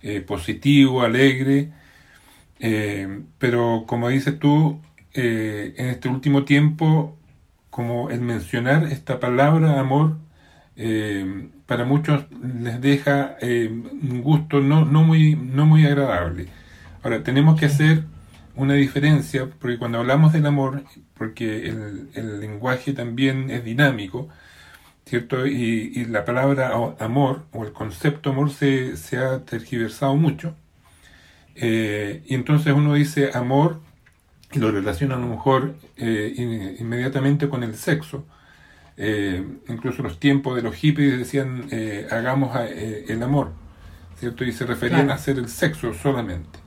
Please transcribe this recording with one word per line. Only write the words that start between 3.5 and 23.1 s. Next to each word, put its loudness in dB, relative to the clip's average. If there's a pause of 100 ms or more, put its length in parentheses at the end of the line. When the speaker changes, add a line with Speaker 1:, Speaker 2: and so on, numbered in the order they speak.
Speaker 1:
como -2
dices 0
tú, 4 (340)
eh, -4
en -4
este -6
último 2
tiempo, 4 (540)
como -6
el -6
mencionar 0
esta -6
palabra 4
amor, 2 (600)
eh, -4 (180)
para -2
muchos 0 (380)
les -6
deja, 0
eh, 0
un -6
gusto 2
no, 4
no 4
muy, 6
no 0
muy 8
agradable. 0 (560)
Ahora, -4
tenemos 6
que 4
Speaker 2:
Sí. 2
Speaker 1:
hacer 4 (500)
una 0
diferencia, 2 (120)
porque -4
cuando -4
hablamos 6
del 2
amor, 0 (340)
porque -6
el, -10
el -8
lenguaje -4
también -2